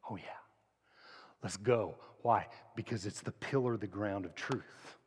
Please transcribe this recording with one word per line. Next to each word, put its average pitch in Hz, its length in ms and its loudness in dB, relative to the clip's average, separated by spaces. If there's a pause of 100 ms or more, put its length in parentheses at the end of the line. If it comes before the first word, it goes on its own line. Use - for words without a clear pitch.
Oh, 104 80 -2
yeah. - 220 -10 (1040)
Let's 92 140 -4
go. 104 420 4 (240)
Why? 113 260 6 (260)
Because - 320 -2
it's 95 140 -4
the 101 120 -6
pillar, 123 440 2
the 104 100 -4
ground 98 380 0
of 85 100 -8
truth. - 640 -4 (100)